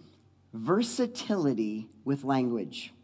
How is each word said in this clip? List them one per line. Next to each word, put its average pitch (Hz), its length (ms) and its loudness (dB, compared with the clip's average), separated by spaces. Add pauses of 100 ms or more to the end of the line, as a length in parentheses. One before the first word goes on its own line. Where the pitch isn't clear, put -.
(540)
versatility 143 1300 0 (180)
with 139 180 0
language 123 680 0 (100)